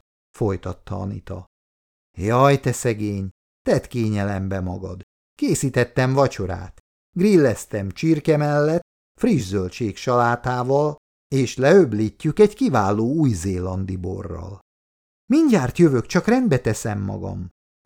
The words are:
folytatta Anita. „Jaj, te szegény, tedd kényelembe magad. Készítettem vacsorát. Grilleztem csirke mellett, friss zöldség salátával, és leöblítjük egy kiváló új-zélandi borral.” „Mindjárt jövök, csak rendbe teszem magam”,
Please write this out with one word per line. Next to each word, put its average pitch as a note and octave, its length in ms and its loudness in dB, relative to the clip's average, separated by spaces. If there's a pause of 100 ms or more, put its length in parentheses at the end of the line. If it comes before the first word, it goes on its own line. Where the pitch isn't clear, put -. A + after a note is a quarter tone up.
(360)
folytatta F#2+ 640 -4
Anita. F#2+ 460 -10 (720)
„Jaj, B2+ 420 4
te B2+ 120 -4
szegény, G#2 580 -4 (320)
tedd F3 260 0
kényelembe G2+ 720 -4
magad. F#2 420 -10 (340)
Készítettem C3 800 0
vacsorát. F#2+ 680 -2 (360)
Grilleztem C3+ 760 2
csirke D#3+ 460 0
mellett, D3 440 0 (380)
friss F#3 240 2
zöldség F#2+ 540 -4
salátával, B2+ 1000 0 (400)
és C3 220 -2
leöblítjük C3 800 2
egy G#3 160 6
kiváló A2+ 580 0
új-zélandi F#2+ 840 -2
borral.” F2+ 640 -10 (680)
„Mindjárt A#3 520 2
jövök, C#3 280 4
csak - 200 -2
rendbe A3 340 2
teszem G#2+ 420 -4
magam”, F#2+ 480 -8 (360)